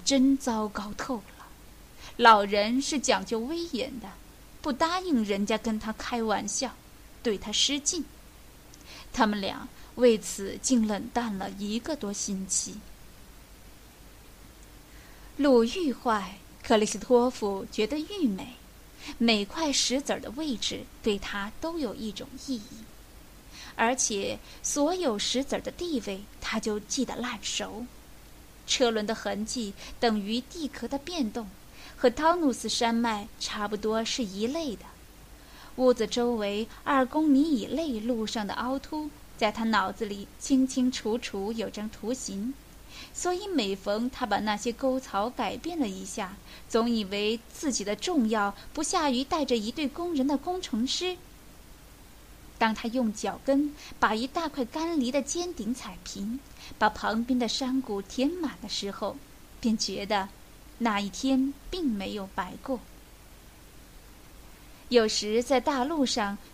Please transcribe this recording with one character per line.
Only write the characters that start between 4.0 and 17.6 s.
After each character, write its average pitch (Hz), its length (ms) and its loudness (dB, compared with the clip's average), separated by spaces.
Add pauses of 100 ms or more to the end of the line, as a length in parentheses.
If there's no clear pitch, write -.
不 302 100 0
答 330 280 2
应 302 240 2
人 202 200 0
家 220 140 2
跟 214 220 -2
他 220 140 -4
开 - 280 -4
玩 208 240 0
笑， 220 300 -4 (480)
对 214 120 2
他 214 140 -8
失 277 300 2
敬。 302 240 0 (1080)
他 240 140 4
们 208 140 0
俩 196 260 -4 (300)
为 233 200 8
此 - 460 -6
竟 233 240 4
冷 208 260 0
淡 233 240 -2
了 196 140 -6
一 202 300 -4
个 302 160 -4
多 202 160 -4
星 190 340 -4
期。 185 300 -2 (2500)
路 262 260 8
愈 285 280 0
坏， 208 460 -2 (240)
克 233 140 6
里 214 100 6
斯 214 100 -2
托 240 320 6
夫 202 440 -4